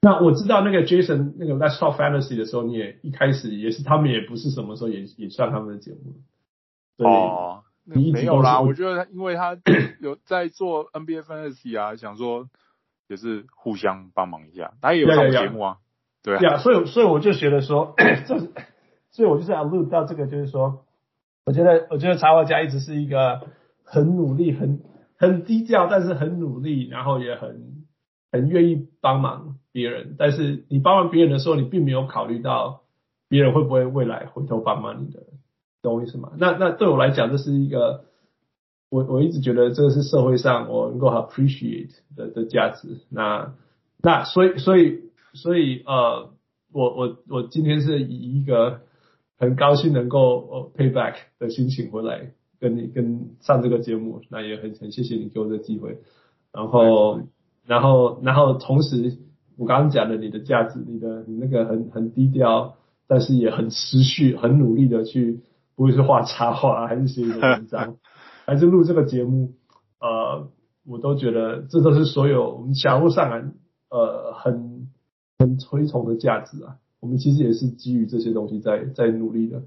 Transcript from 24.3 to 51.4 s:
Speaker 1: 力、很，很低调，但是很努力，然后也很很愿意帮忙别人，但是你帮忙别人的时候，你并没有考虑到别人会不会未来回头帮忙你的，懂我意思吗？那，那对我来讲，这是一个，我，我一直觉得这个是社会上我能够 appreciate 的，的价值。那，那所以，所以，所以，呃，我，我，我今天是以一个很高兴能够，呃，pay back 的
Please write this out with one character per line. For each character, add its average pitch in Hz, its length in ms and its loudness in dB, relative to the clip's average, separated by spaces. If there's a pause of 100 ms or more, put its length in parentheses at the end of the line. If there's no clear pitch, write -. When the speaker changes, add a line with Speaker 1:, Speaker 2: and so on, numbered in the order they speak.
Speaker 1:
力、 160 180 0
很， 139 280 -4 (360)
很 180 280 2
低 226 180 0
调， 196 240 2
但 190 180 2
是 175 80 -4
很 160 260 -4
努 135 200 -6
力， 135 300 -4
然 123 160 -10
后 135 140 -2
也 120 160 -6
很 117 400 -16 (600)
很 135 140 0
愿 170 200 4
意 147 180 -2 (120)
帮 135 220 0
忙 135 340 -6 (160)
别 120 180 -4
人， 120 280 -12
但 147 160 2
是 143 340 -4
你 139 120 0
帮 180 180 4
忙 175 120 2
别 165 140 4
人 151 80 4
的 139 80 0
时 165 80 -4
候， 160 80 2
你 135 80 0
并 170 220 0
没 131 60 0
有 131 140 0
考 113 200 -6
虑 117 140 -6
到 123 420 -6 (480)
别 143 120 4
人 127 120 4
会 151 100 4
不 131 60 -2
会 127 160 2
未 131 180 -2
来 113 220 -6
回 143 200 -10
头 113 140 -4
帮 117 220 -4
忙 107 200 -10
你 143 80 -12
的， - 120 -20 (600)
懂 117 140 -2
我 117 80 -4
意 - 20 -6
思 127 120 -12
吗？ - 200 -14
那， 180 140 2
那 180 200 0
对 202 180 0
我 139 80 4
来 131 140 4
讲， 127 200 0
这 139 60 -2
是 139 160 -4
一 139 160 0
个， - 340 -2 (880)
我， 131 160 0
我 131 160 0
一 165 100 2
直 156 80 -4
觉 131 140 0
得 123 180 4
这 147 120 2
个 143 60 6
是 139 140 2
社 131 220 2
会 127 100 4
上 120 340 0
我 113 200 -2
能 123 100 -8
够 131 100 2
appreciate 120 840 -2 (260)
的， 113 120 -10
的 113 160 -6
价 104 240 0
值。 - 300 -14 (100)
那， 107 440 -6 (480)
那 170 240 2
所 185 200 4
以， 180 120 2
所 185 200 4
以， - 340 4 (220)
所 170 240 -2
以， 135 280 0
呃， 123 480 0 (400)
我， 127 200 0
我， 127 240 -6 (120)
我 127 140 -6
今 156 200 -4
天 151 180 2
是 143 200 0
以 127 360 -6
一 139 60 0
个 123 380 0 (560)
很 127 180 0
高 143 200 4
兴 151 180 0
能 123 160 0
够， 127 400 4
呃， 127 260 -12
pay 135 160 2
back 113 240 -2 (240)
的 120 100 -6